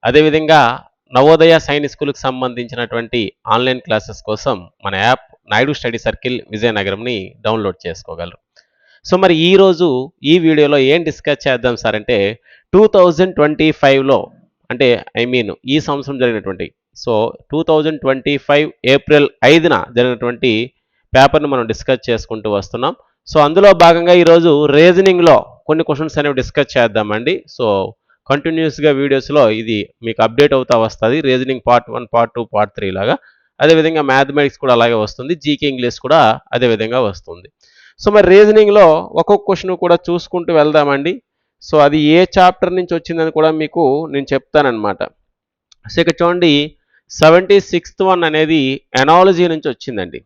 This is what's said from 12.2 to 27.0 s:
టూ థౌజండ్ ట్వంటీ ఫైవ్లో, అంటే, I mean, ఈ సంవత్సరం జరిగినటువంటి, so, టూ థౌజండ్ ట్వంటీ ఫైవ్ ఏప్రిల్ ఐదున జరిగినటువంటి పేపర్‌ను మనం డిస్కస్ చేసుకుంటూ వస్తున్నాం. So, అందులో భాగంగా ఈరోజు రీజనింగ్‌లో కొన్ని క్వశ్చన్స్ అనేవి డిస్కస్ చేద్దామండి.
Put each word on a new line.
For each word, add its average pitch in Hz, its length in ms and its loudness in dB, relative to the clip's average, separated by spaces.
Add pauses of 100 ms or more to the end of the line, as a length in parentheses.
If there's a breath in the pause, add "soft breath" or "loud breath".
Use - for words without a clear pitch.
టూ 202 120 4 (140)
థౌజండ్ 180 420 2
ట్వంటీ 151 300 0 (140)
ఫైవ్లో, 135 360 2 (520)
అంటే, 123 180 0 (320)
I 120 120 -2
mean, 117 140 -2 (260)
ఈ 156 120 0
సంవత్సరం 143 380 -8
జరిగినటువంటి, 98 420 -6 (360)
so, 120 100 -4 (380)
టూ 147 80 -6 (100)
థౌజండ్ 156 360 0
ట్వంటీ 135 280 -4 (140)
ఫైవ్ 147 220 2 (240)
ఏప్రిల్ 147 340 2 (240)
ఐదున 160 240 4 (220)
జరిగినటువంటి 120 540 -2 (640)
పేపర్‌ను 143 380 4
మనం 123 180 -2
డిస్కస్ 123 380 -4
చేసుకుంటూ 110 460 -6
వస్తున్నాం. 120 400 -6 (360)
So, 156 140 -2
అందులో 185 240 4 (140)
భాగంగా 170 400 4
ఈరోజు 170 300 4 (240)
రీజనింగ్‌లో 175 600 4 (320)
కొన్ని 160 200 -2
క్వశ్చన్స్ 151 320 -6
అనేవి 143 200 -4
డిస్కస్ - 340 -6
చేద్దామండి. 110 600 -2 (220)